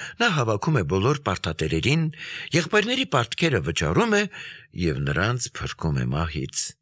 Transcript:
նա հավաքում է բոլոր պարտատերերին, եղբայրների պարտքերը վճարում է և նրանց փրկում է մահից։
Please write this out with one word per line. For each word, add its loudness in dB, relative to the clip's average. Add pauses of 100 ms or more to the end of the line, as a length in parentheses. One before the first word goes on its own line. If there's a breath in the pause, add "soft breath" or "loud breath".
(140 loud breath)
նա 2
հավաքում 2
է 4
բոլոր 2
պարտատերերին, 0 (440 loud breath)
եղբայրների 2
պարտքերը 2
վճարում 2
է 4 (540 loud breath)
և 0
նրանց 0
փրկում -4
է 0
մահից։ -2 (180)